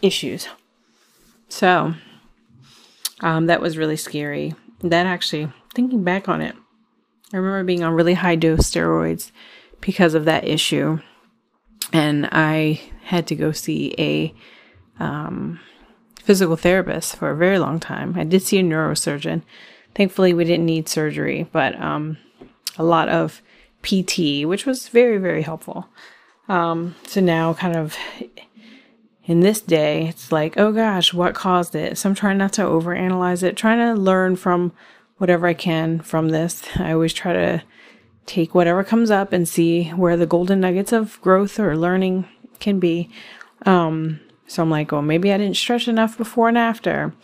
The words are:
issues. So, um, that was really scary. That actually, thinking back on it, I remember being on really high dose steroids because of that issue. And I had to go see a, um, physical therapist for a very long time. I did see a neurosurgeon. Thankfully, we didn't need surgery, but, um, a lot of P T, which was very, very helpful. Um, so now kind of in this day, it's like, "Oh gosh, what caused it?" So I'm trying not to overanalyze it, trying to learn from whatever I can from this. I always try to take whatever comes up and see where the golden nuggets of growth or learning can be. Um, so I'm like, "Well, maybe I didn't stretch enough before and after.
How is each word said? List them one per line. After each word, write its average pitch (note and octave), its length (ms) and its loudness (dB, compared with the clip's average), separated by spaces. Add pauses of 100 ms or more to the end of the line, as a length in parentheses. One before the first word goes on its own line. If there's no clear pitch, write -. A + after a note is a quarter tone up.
issues. D#3 460 -2 (1040)
So, E3+ 460 2 (1300)
um, E3 260 0
that E3+ 140 2
was D#3+ 180 -4
really D#3 180 -2
scary. D3 580 -8 (260)
That E3+ 260 2
actually, E3 420 -4 (240)
thinking B3 320 0
back F#3+ 240 0
on D#3+ 140 0
it, - 120 -8 (800)
I G3 60 -4
remember F#3+ 260 -2
being F3 180 0
on E3 120 0
really E3+ 200 4
high F3 200 2
dose D#3+ 340 4
steroids E3 640 -2 (500)
because F3 340 2
of D#3 120 2
that D#3+ 200 0
issue. D3+ 520 0 (920)
And D3 400 2
I D#3 480 2 (240)
had E3+ 240 -2
to D#3+ 60 -4
go D#3 180 -2
see D#3 460 -4
a, D#3 360 -2 (680)
um, E3 580 -8 (640)
physical F#3 340 4
therapist F3+ 600 0
for D#3 140 -4
a C#3+ 60 -4
very F#3 220 4
long D#3+ 220 -2
time. - 380 -8
I D#3+ 60 -2
did F#3 180 2
see - 160 0
a F#3 40 4
neurosurgeon. D#3+ 800 -2 (520)
Thankfully, F#3 400 2
we E3+ 100 2
didn't E3+ 220 0
need D#3+ 220 -2
surgery, D3+ 640 -4
but, C#3+ 300 -2
um, D3+ 380 -6 (580)
a D#3+ 80 -2
lot E3 240 2
of E3 320 -2 (400)
P F#3+ 220 0
T, D3 420 -2
which F#3 220 -2
was B3+ 220 -4
very, A#3 300 4
very E3+ 240 -2
helpful. D#3+ 460 -10 (600)
Um, E3+ 460 -2 (120)
so - 140 -2
now E3 340 2
kind E3+ 220 -4
of D#3 200 -6 (1300)
in E3+ 140 4
this G#3+ 220 4
day, D#3+ 460 2
it's - 220 -12
like, D#3 280 0
"Oh G#3+ 120 4
gosh, G#3 440 0
what F3 200 0
caused F3+ 400 0
it?" D#3 220 -4
So G3 140 -2
I'm G3 40 2
trying G3 220 0
not G3 180 0
to G#3 80 0
overanalyze F3+ 800 0
it, F3+ 140 0
trying A3 220 2
to A#3 200 0
learn F#3 380 2
from F3 360 0 (440)
whatever F3+ 300 2
I F3 80 2
can D#3+ 460 -2
from D#3+ 280 -2
this. D#3+ 340 -2 (140)
I E3+ 160 -2
always E3 220 2
try - 180 -4
to F3 300 0 (640)
take - 280 -4
whatever F3+ 300 4
comes A3+ 260 2
up G3 220 2
and F3 160 2
see E3+ 360 2 (120)
where F3 220 2
the E3+ 80 4
golden F3+ 340 2
nuggets F#3 320 0
of A3 300 -2
growth F#3+ 360 2
or F3+ 160 0
learning F#3 520 0 (340)
can G3+ 180 0
be. E3+ 300 0 (560)
Um, D#3+ 560 2 (260)
so - 160 -4
I'm D#3+ 60 2
like, D3+ 240 0
"Well, D3 80 0
maybe E3+ 320 2
I F#3+ 60 2
didn't G3 180 0
stretch A#3+ 320 -2
enough A3+ 300 0
before A3+ 320 0
and A#3 80 2
after. E3+ 640 -2